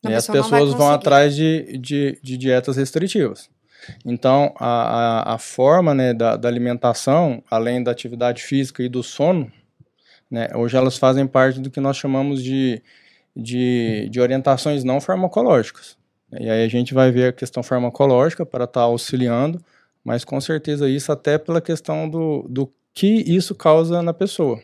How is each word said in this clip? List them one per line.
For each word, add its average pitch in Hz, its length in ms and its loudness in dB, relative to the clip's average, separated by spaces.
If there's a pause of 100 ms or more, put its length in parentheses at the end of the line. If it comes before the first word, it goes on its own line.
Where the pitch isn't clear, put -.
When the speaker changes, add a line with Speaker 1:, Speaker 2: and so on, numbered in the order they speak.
Speaker 1:
A 214 80 -4
Speaker 2:
E 110 40 0
as 117 120 0
Speaker 1:
pessoa 139 160 2
não 226 60 -4
vai 233 100 4
Speaker 2:
pessoas 143 180 2
vão 147 100 6
Speaker 1:
conseguir. 147 120 4
Speaker 2:
atrás 143 360 4
de, 160 420 -2
de, 139 440 -4
de 127 160 -10
dietas 127 380 0
restritivas. 139 760 -2 (560)
Então, 131 520 2
a, 117 760 -2
a, 113 40 -2
a - 20 -10
forma, 151 560 4
né, 127 200 2
da, 113 220 0
da 113 120 -4
alimentação, 123 1000 0
além 120 340 0
da 120 80 -2
atividade 120 520 -4
física 135 400 -4
e 123 60 -4
do 123 140 -6
sono, 156 480 -2 (800)
né, 117 240 -4
hoje 117 200 -2
elas 131 220 2
fazem 131 300 2
parte 131 320 2
do 131 100 -8
que 139 120 -10
nós 135 160 -2
chamamos 135 460 -2
de, 131 380 -2 (540)
de, 117 760 -2
de 120 100 -4
orientações 135 640 0
não 127 180 -2
farmacológicas. 185 960 0 (420)
E 113 100 -6
aí 110 160 2
a - 40 -2
gente 123 240 -2
vai 131 180 6
ver 127 160 2
a 123 60 0
questão 123 280 -10
farmacológica 131 840 0
para 123 200 -4
tá 120 160 -2
auxiliando, 123 840 0 (400)
mas 120 220 -4
com 135 160 -6
certeza 147 480 -2
isso 139 220 -2
até 147 260 0
pela 165 240 -2
questão 160 480 -6
do, 160 400 -4
do 135 220 -4 (220)
que - 140 2
isso 190 460 2
causa 165 480 4
na 170 120 -2
pessoa. 170 500 -2